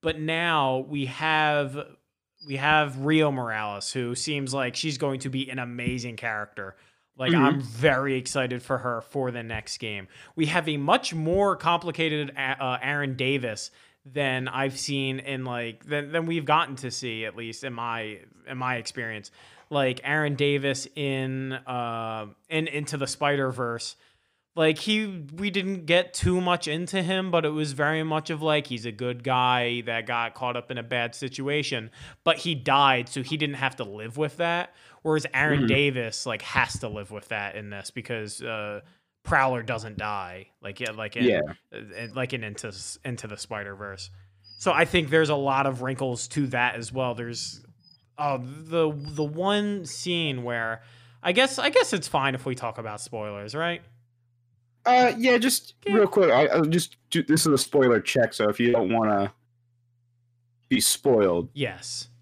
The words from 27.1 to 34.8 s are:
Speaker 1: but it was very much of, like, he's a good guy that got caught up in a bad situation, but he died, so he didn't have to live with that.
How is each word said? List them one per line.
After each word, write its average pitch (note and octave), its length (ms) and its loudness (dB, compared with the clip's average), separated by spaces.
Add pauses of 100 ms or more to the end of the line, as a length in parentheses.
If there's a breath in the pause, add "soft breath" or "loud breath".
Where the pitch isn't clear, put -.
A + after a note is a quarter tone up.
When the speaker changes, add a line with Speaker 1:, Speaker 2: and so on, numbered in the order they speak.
Speaker 1:
but E3 160 2
it D3+ 40 2
was D3+ 220 -2
very D3+ 320 0
much D#3 240 -2
of, D#3 140 -4
like, D3+ 240 2
he's A#2 180 -8
a A#2 80 -6
good A#2+ 320 -6
guy B2 640 2
that A2+ 200 -2
got A#2 280 -2
caught B2 220 -4
up A#2+ 140 -8
in B2+ 60 -6
a A#2+ 60 -6
bad A#2+ 320 -2
situation, C3+ 760 -4 (340 loud breath)
but E3 120 4
he E3+ 180 -2
died, C3+ 540 4
so C3+ 140 -6
he D3+ 160 -4
didn't D3 180 -2
have C3+ 200 -2
to B2+ 80 -6
live G#2+ 340 -10
with D3+ 180 -2
that. E3+ 380 -2 (260 soft breath)